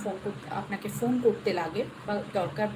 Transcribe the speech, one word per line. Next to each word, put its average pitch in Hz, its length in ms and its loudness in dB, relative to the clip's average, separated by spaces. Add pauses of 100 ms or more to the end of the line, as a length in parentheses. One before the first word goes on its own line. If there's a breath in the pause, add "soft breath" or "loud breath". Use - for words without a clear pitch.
ফোন 190 200 -2
করতে, - 220 -4 (140)
আপনাকে 196 280 -4 (100)
ফোন 240 140 2 (120)
করতে 214 260 6 (100)
লাগে 165 220 -2 (240)
বা 208 80 0 (260)
দরকার 208 360 0